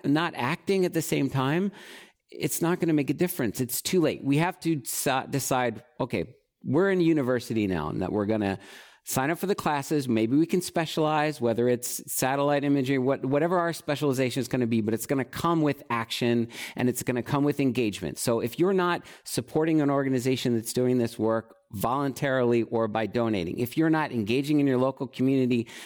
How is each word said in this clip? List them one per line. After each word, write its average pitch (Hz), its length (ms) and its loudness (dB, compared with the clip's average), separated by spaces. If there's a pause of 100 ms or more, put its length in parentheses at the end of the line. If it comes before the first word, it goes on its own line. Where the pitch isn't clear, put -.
not 156 320 0
acting 175 500 0
at 170 80 -4
the 160 80 0
same 143 260 0
time, 143 440 0 (580)
it's - 320 -6
not 165 180 0
gonna 165 140 2
make 147 160 2
a 143 40 -2
difference. 143 460 -2
It's - 220 -4
too 185 180 2
late. 139 240 0
We 139 140 2
have 175 220 0
to 165 240 -2
sa-, - 420 -2
decide, 127 560 -2 (180)
okay, 113 340 -4 (300)
we're 170 260 2
in 185 100 2
university 123 680 2
now 82 240 -2
and - 100 -4
that 95 100 -2
we're 104 140 0
gonna 101 340 0 (460)
sign 135 260 -2
up 170 80 -2
for 196 80 -6
the 196 80 0
classes. 147 540 -2
Maybe 113 280 2
we 165 100 4
can 180 160 0
specialize, 151 800 0
whether 117 280 2
it's 123 320 -2 (100)
satellite 143 540 0
imagery, 139 340 2
what, 131 280 0
whatever 160 320 2
our 170 160 0
specialization 131 640 -2
is 117 80 -4
gonna 127 180 0
be, 113 140 2
but 107 140 0
it's 110 120 -4
gonna 135 200 0
come 170 340 0
with 147 300 0
action 117 580 0 (280)
and 123 120 0
it's 123 140 -2
gonna 123 200 -2
come 143 220 -2
with 143 160 0
engagement. 117 560 -2
So 117 240 0
if 120 180 -4
you're 180 140 2
not 175 300 0 (220)
supporting 156 580 0
an 143 80 2
organization 131 640 0
that's 110 180 -2
doing 127 240 2
this 117 220 0
work 110 380 0 (160)
voluntarily 123 920 0
or 113 220 0
by 110 200 -2
donating, 107 520 -2
if 120 180 -4
you're 160 140 4
not 156 220 0
engaging 135 480 2
in 143 60 4
your 127 120 2
local 131 280 0
community 127 600 2 (200)